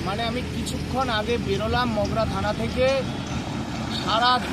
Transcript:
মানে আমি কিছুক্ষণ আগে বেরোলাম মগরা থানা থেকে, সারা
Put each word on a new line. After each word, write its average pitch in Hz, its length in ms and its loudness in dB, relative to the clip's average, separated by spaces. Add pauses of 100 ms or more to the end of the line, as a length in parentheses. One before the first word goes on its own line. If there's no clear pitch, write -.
মানে 208 180 -2
আমি 233 180 -2
কিছুক্ষণ - 680 -2
আগে 226 300 0
বেরোলাম 233 540 0
মগরা 214 320 2
থানা 196 280 0
থেকে, 233 360 2 (1160)
সারা 240 360 4 (120)